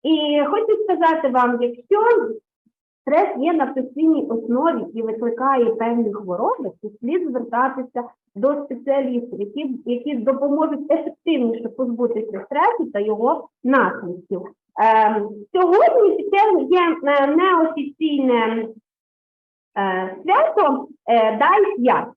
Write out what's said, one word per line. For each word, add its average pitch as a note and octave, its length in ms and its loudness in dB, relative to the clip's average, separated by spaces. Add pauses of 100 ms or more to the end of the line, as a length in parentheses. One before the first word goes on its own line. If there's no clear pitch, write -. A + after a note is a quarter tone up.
І D4 440 2
хочу G#4+ 360 0
сказати D#4+ 440 0
вам: B3 360 2
якщо D#4 380 0 (1000)
стрес D#4+ 260 2 (100)
є D#4 160 0
на D#4+ 120 0
постійній C#4+ 600 0
основі A#3 580 -2 (100)
і A3+ 80 -6
викликає A#3 640 0
певні A3+ 480 -2
хвороби, G#3 580 -4 (100)
то G#3 80 -12 (100)
слід D#4+ 300 -4
звертатися B3 760 -4 (320)
до C#4+ 300 -2
спеціалістів, B3 760 -4
які, B3+ 360 -8 (100)
які B3 300 -4
допоможуть C#4 760 -2
ефективніше B3+ 800 -2
позбутися A3+ 760 -4
стресу F4 480 0
та G3+ 60 -2
його A3 500 -2 (140)
наслідків. F#3 760 -2 (420)
Ем, A3 460 2 (240)
сьогодні F#4+ 720 4
таке G4 460 2
є, E4+ 340 2
е, C#4 240 2
неофіційне, C#4+ 1400 0 (1120)
е, F#3+ 460 -2
свято, F4 640 2 (180)
е, A3 320 2
"Дай F#4+ 400 4
п'ять". A#3+ 400 2